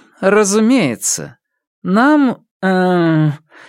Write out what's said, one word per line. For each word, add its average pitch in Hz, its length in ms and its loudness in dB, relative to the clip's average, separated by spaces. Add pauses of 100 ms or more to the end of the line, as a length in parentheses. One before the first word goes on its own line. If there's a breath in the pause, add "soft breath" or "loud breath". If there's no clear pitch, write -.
(220 loud breath)
разумеется. 196 1160 0 (460)
Нам, 254 640 0 (160)
э, 180 680 0 (400 loud breath)